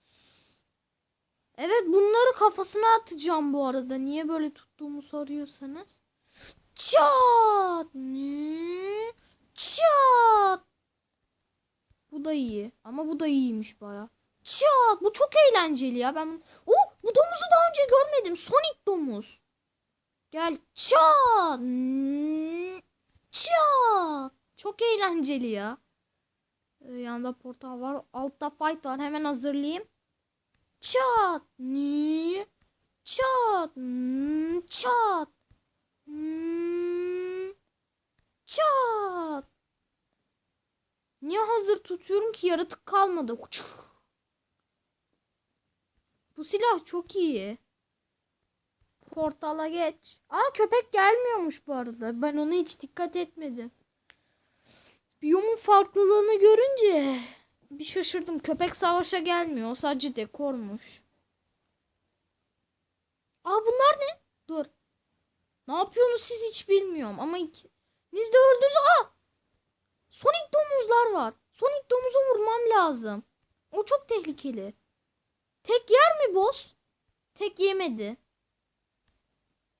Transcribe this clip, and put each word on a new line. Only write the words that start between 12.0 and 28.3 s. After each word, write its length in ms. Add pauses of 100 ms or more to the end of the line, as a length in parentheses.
Bu 140
da 80
iyi. 380 (120)
Ama 240
bu 120
da 80
iyiymiş 540
baya. 280 (340)
Çat! 580
Bu 120
çok 220
eğlenceli 640
ya. 180
Ben 120
bunu, 140 (260)
oh, 260 (100)
bu 120
domuzu 360
daha 180
önce 200
görmedim. 480
Sonic 500
domuz. 540 (920)
Gel. 260 (160)
Çat! 880
Ne? 1200 (500)
Çat! 1000 (220)
Çok 260
eğlenceli 640
ya. 300 (1040)
Ee, 120
yanında 400
portal 480
var. 320
Altta 360